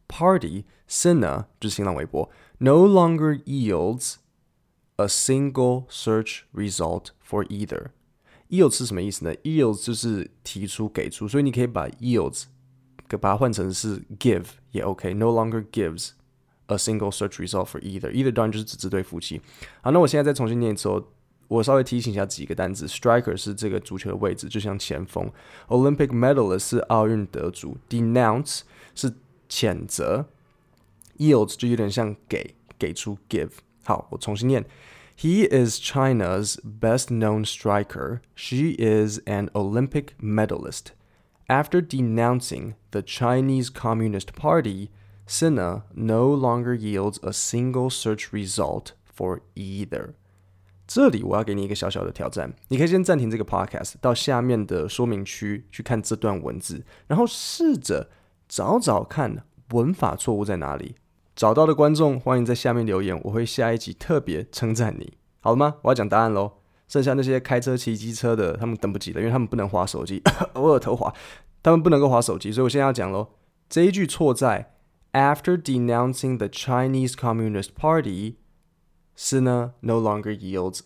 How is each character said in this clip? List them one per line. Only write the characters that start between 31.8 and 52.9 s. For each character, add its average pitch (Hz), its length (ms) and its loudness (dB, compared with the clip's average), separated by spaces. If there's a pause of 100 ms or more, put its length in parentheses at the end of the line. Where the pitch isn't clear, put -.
像 107 260 -2 (120)
给， - 260 -8 (240)
给 85 160 -4
出， 101 240 -8 (100)
give。 80 220 -2 (340)
好， - 260 -4
我 - 80 -10
重 107 160 -6
新 113 140 -2
念。 131 160 2 (520)
He 180 300 2
is 123 320 2
China's 104 800 0 (220)
best-known 113 640 0
striker. 104 760 -4 (140)
She 139 440 -2
is 107 480 2
an 101 260 -2
Olympic 120 680 -2
medalist. 104 680 -2 (600)
After 147 360 2
denouncing 117 920 0 (160)
the 101 120 -4
Chinese 127 640 0
Communist 113 640 -2
Party, 123 540 0 (380)
Sina 104 560 0 (120)
no 113 400 4
longer 123 400 0
yields 104 480 -2
a 98 100 -4
single 127 580 -2
search 110 420 -4
result 98 600 -4 (120)
for 92 380 -6 (120)
either. 98 600 -8 (720)
这 262 220 4
里 104 140 2
我 95 140 0
要 107 60 2
给 104 120 -4
你 101 100 -2
一 98 40 -4
个 104 60 -6
小 95 140 -4
小 95 160 -4
的 87 80 -6
挑 - 160 -6
战， 69 240 -6 (160)
你 131 80 0
可 147 80 4
以 - 20 6
先 185 160 4